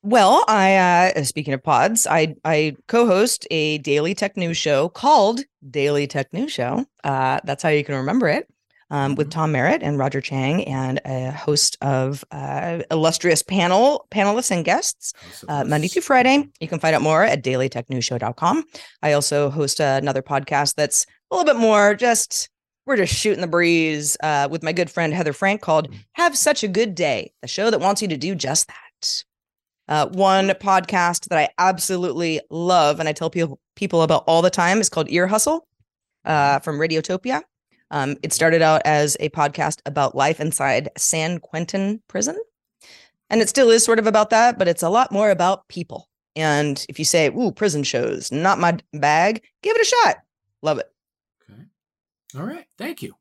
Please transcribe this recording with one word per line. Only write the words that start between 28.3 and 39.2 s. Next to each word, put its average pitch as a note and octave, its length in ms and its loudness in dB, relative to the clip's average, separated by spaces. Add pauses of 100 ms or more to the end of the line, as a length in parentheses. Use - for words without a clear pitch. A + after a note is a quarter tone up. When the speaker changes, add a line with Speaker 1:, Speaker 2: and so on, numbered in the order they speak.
Speaker 1:
just D#3 340 -4
that. - 560 -10 (600)
Uh, D3+ 220 0
one F#3+ 420 2
podcast F3+ 800 0
that E3 100 0
I D3+ 100 2 (100)
absolutely F3 840 0 (100)
love E3 500 2
and D#3 80 -2
I D3+ 40 -2
tell D#3+ 180 -4
people, E3 280 -4 (160)
people F3 280 0
about D#3 240 2
all E3 160 4
the F3+ 80 4
time F#3 300 0
is F#3+ 100 -2
called D#3+ 200 -4
Ear F3 160 2
Hustle, B3+ 400 -2 (580)
uh, C#3+ 340 2
from D3 200 -6
Radiotopia. F#3 640 -4 (480)
Um, C#3+ 320 -4
it D#3+ 120 -6
started E3 260 2
out D#3 240 4
as D3+ 340 2
a D3+ 120 -4